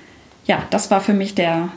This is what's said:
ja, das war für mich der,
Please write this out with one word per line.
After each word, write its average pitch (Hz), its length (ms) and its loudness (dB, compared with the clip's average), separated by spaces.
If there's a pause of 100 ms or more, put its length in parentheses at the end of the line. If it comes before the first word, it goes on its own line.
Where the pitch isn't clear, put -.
(460)
ja, 190 240 0
das - 220 0
war 196 100 4
für 214 120 0
mich 196 220 -2
der, 170 420 0